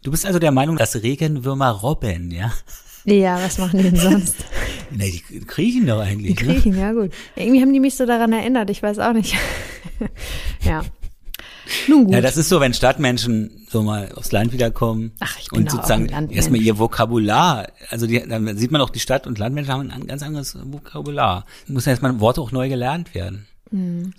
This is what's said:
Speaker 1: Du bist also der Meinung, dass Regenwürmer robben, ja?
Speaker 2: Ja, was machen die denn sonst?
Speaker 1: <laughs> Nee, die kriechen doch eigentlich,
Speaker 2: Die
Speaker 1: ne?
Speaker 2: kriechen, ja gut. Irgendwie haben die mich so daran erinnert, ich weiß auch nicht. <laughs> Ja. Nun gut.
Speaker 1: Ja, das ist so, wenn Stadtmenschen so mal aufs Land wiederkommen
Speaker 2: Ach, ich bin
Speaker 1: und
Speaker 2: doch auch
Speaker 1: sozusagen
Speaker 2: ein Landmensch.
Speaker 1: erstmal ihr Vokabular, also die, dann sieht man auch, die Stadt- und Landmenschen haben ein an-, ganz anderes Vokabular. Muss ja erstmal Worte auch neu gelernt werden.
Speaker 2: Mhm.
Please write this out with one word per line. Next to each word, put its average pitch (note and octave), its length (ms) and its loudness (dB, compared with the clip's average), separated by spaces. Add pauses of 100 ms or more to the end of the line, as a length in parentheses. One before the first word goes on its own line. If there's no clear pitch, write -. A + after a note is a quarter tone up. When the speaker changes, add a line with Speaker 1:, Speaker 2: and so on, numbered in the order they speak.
Speaker 1:
Du C3 80 -6
bist D#3+ 160 -2
also F3+ 120 2
der D#3+ 140 4
Meinung, C#3+ 240 2
dass B2 260 0
Regenwürmer C3+ 680 0
robben, G2 600 -4
ja? G2 220 -4 (540)
Speaker 2:
Ja, F#3+ 360 4
was F#3 160 -4
machen F#3 200 0
die F#3+ 120 6
denn F3 60 4
sonst? F#3+ 440 4
Speaker 1:
<laughs> - 500 -6
Nee, G2 400 -6
die - 100 -14
kriechen A#3 460 0
doch A2 140 2
eigentlich, G#2 360 -2
Speaker 2:
Die A2+ 80 -2
Speaker 1:
ne? D3 100 4
Speaker 2:
kriechen, G#3+ 240 4
ja G3+ 140 -2
gut. G#3+ 180 -2 (240)
Irgendwie B3+ 260 4
haben C4 120 4
die C4+ 80 4
mich C4+ 160 2
so B3+ 100 0
daran A#3 260 2
erinnert, A3+ 380 0
ich G3+ 120 -6
weiß G#3 180 -2
auch A#3 120 2
nicht. A3+ 220 0 (640)
<laughs> - 640 -6
Ja. D#3+ 180 2 (1080)
Nun C#4 160 8
gut. F#3+ 100 6
Speaker 1:
Ja, B2 60 8
das C3 160 2
ist D#3 120 2
so, F3 120 6
wenn B2+ 140 4
Stadtmenschen B2 920 0
so A2 140 0
mal G#2 320 -2
aufs - 160 -8
Land A#2 220 2
wiederkommen A2+ 680 0
Speaker 2:
Ach, - 220 -6
ich - 80 -14
bin - 120 0
Speaker 1:
und G#2+ 60 2
Speaker 2:
doch D3 60 -4
auch B2 60 -2
Speaker 1:
sozusagen A2+ 260 2
Speaker 2:
ein - 60 -2
Landmensch. D3 260 -4
Speaker 1:
erstmal C3 240 4
ihr A2 180 4
Vokabular, A#2 880 2 (240)
also A#2 160 -2
die, A#2 180 2
dann A2 320 -4
sieht A#2+ 140 0
man D3+ 100 2
auch, B2 100 -2
die A2 100 -8
Stadt- - 260 -2
und B2 140 -8
Landmenschen C#3 340 -4
haben C3+ 60 -4
ein C#3 100 -8
an-, B2+ 160 -12
ganz C#3+ 160 -10
anderes D3 400 -10
Vokabular. C#3 800 -4 (220)
Muss C3+ 200 -2
ja D3 40 4
erstmal B2+ 300 0
Worte A#2 200 4
auch A#2+ 120 -8
neu C3 160 -2
gelernt C3+ 480 -4
werden. F#2+ 300 -10 (260)
Speaker 2:
Mhm. F3+ 460 -6